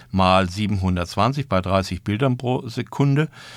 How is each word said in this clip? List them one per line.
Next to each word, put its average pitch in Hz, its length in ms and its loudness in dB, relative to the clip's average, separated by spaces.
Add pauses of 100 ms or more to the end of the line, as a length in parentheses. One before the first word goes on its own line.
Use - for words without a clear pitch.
(120)
mal 92 380 4
siebenhundertzwanzig 98 1000 -2
bei 92 120 2
dreißig 92 420 -2
Bildern 123 340 0
pro 127 300 -2
Sekunde 139 640 0 (280)